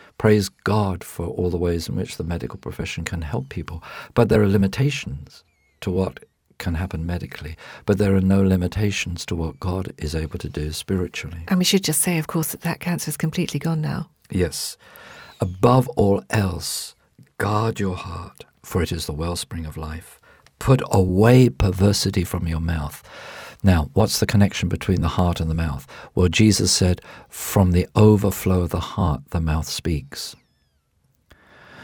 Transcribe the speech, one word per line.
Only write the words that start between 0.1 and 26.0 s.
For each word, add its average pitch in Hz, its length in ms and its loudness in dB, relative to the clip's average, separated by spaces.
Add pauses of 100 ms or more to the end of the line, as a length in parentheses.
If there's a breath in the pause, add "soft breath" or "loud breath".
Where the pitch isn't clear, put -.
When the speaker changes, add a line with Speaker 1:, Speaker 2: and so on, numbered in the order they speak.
Speaker 1:
Praise 107 320 4
God 98 540 -2
for - 240 -8
all 90 220 -2
the 87 80 -4
ways 85 320 -2
in - 60 -4
which 92 220 -6
the - 60 -6
medical 82 340 -6
profession - 460 -8
can 85 180 -6
help 92 280 -6
people, 80 320 -10 (320 loud breath)
but 117 160 4
there 110 120 6
are 104 60 6
limitations 98 960 -2 (380)
to - 80 -4
what 92 360 -2 (320)
can 87 180 -4
happen 82 300 -4
medically, 85 500 -8 (300 loud breath)
but 101 120 2
there 98 180 4
are 95 60 4
no 95 200 4
limitations 95 840 0
to 90 100 -6
what 82 260 -6
God 92 360 -4
is 76 160 -6
able 78 260 -4
to - 100 -8
do 76 240 -6
spiritually. 85 760 -6
Speaker 2:
And 185 100 0
we 180 80 2
should 196 200 2
just 151 160 -2
say, 175 160 0
of 156 100 -4
course, 160 240 -2
that - 100 -12
that 170 200 -6
cancer 170 280 -4
is - 80 -6
completely 160 420 -2
gone 165 200 -2
now. 151 300 -6 (200)
Speaker 1:
Yes. - 480 -4 (640 loud breath)
"Above 120 500 4
all 98 400 2
else, 95 680 -4 (420)
guard 107 420 -2
your 95 160 -2
heart, 87 480 -12 (180)
for - 200 -2
it 80 100 -2
is 85 140 -6
the 78 80 -8
wellspring 85 520 -6
of 76 120 -12
life. 78 420 -12 (400 soft breath)
Put - 220 4 (100)
away 107 560 6
perversity 95 760 2
from 92 200 -4
your 82 140 -2
mouth." 82 420 -4 (600 loud breath)
Now, 85 320 4
what's 104 260 2
the 110 60 2
connection 101 440 2
between 92 320 0
the 82 180 0
heart 87 220 2
and 80 80 -2
the 80 60 0
mouth? 78 320 -4 (260 loud breath)